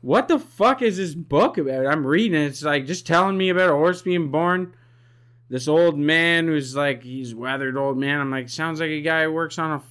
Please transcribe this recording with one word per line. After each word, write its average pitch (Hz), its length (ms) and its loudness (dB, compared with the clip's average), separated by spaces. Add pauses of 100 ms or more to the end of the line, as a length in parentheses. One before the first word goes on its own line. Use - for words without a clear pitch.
"What 180 260 0
the 233 120 2
fuck 254 420 0
is 214 160 0
this 180 160 -4
book 160 440 0
about?" 131 300 0
I'm 147 180 0
reading 170 360 2
it. 147 60 2
It's, 139 160 -8
like, 147 220 0
just 175 200 -8
telling 190 320 2
me 190 120 2
about 180 200 4
a 156 40 4
horse 175 280 2
being 175 300 0
born. 175 420 0 (760)
This 127 180 -4
old 160 300 4
man 165 500 2
who's, 139 280 -2
like, 139 280 -2
he's 127 320 -10
weathered 131 420 -4
old 139 200 -2
man. 139 220 -2
I'm 139 120 -4
like, 127 180 -6
"Sounds 156 300 -6
like 160 120 -4
a 151 100 -6
guy 160 220 0
who 160 100 -2
works 160 260 -4
on 160 120 -2
a 143 200 -6